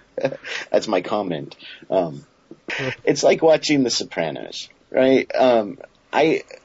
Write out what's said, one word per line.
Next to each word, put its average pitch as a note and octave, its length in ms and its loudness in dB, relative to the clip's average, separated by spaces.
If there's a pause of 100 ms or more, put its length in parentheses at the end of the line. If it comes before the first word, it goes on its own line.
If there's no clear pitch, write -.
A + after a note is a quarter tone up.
(180)
<laughs> - 540 -6
that's - 160 0
my F#2+ 140 0
comment. F2 560 -6 (320)
Um, E2 360 -2 (760)
it's D3+ 200 0
like F#3 180 4
watching D3+ 420 4
The A#2 60 0
Sopranos, D2+ 800 -6 (200)
right? C3 460 2
Um, A2+ 440 2 (340)
I, D3 300 2 (220)